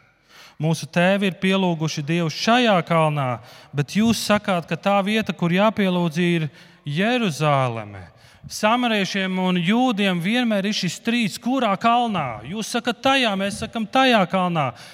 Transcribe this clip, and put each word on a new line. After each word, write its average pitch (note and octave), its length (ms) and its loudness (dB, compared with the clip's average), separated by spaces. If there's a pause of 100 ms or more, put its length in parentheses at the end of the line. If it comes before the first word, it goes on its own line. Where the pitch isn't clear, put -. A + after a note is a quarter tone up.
(580)
Mūsu D#3 300 -2
tēvi G3 400 2
ir E3+ 80 -2
pielūguši F3 680 0
Dievu E3 300 -2
šajā A3+ 560 2
kalnā, D3 540 0 (320)
bet C#3 200 -4
jūs A3 300 2
sakāt, G3+ 420 0
ka E3+ 100 -6
tā G3 200 0 (100)
vieta, G#3+ 280 -2
kur E3+ 180 -2
jāpielūdz, F3+ 640 2
ir E3+ 320 0 (360)
Jeruzāleme. C#3 1200 -2 (400)
Samariešiem G#3 960 0
un F3+ 160 2
jūdiem G3+ 640 0
vienmēr G#3+ 460 0
ir G#3+ 40 -2
šis F3+ 280 -4
strīds, A#3 360 -2
kurā A#3+ 380 0
kalnā. F3+ 720 0
Jūs G3+ 240 -8
sakat A#3+ 320 -4
tajā, B3+ 320 2
mēs G3 240 -4
sakam A3 240 -6
tajā B3 480 4
kalnā. E3+ 400 0 (220)